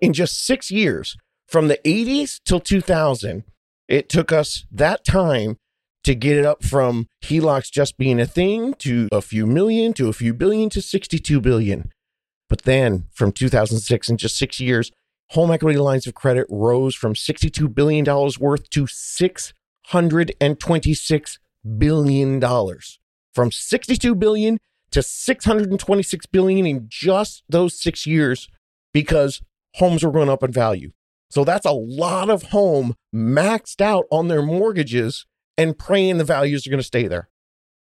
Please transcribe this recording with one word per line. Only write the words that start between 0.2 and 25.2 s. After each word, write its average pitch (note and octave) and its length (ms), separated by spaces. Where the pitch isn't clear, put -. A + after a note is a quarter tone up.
six C4 260
years, F3 460
from D#3 200
the D3 200
eighties B3 580
till F3+ 140
two F#3+ 220
thousand, C3 640
it C#3+ 220
took E3 220
us - 400
that D3 340
time C3 520
to C3+ 120
get C#3+ 220
it D3 80
up D3 180
from B2 440
helocs D3+ 460
just - 280
being B2+ 220
a A#2 60
thing A3 500
to A#2+ 360
a G#2 100
few A2 240
million, A3 480
to B2+ 140
a G#2+ 60
few A#2 200
billion, G#3 360
to G3 120
sixty-two D3+ 600
billion. G#2+ 500
But - 120
then B2 500
from G2+ 200
two C3 180
thousand A2 300
six, - 300
in A#2 80
just - 200
six - 220
years, B2 320
home E3 200
equity D#3 260
lines C#3 300
of A#2 60
credit B2+ 360
rose A#2+ 460
from G#2+ 200
sixty-two D3+ 520
billion D3 380
dollars C#3+ 340
worth C#3+ 300
to C#3 180
six - 640
hundred E3+ 520
and C#3+ 200
twenty-six D#3 800
billion C#3 600
dollars. A#2+ 600
From B2 180
sixty-two A#3+ 640
billion G#3+ 440
to C#3 120
six - 400